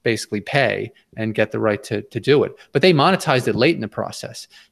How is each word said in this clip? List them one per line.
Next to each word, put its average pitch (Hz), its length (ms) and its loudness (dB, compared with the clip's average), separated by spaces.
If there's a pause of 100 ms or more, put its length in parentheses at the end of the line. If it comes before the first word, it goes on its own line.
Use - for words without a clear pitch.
basically 107 400 -4
pay 107 500 -2 (240)
and 110 180 -4
get 110 160 2
the 113 80 -6
right 107 240 0
to, 104 200 -6
to - 180 -8
do 135 240 4
it. 95 100 -8 (180)
But 139 100 0
they 185 100 6
monetized 147 560 2
it 104 80 0
late 135 180 2
in - 60 -10
the 107 80 -8
process. - 580 -10 (260)